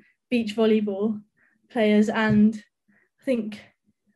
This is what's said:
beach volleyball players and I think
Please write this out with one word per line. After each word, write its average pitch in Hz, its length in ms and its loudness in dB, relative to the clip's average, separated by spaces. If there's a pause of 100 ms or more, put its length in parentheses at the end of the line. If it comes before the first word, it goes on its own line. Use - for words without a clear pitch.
(300)
beach 226 260 -4
volleyball 214 640 -2 (480)
players 214 400 2
and 214 520 2 (600)
I - 20 -20
think 220 380 -6 (540)